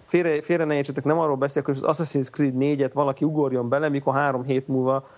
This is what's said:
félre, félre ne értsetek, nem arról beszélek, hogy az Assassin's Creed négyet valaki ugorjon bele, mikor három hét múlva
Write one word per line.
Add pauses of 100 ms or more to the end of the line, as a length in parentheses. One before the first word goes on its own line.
félre,
félre
ne
értsetek,
nem
arról
beszélek,
hogy
az
Assassin's
Creed
négyet
valaki
ugorjon
bele,
mikor
három
hét
múlva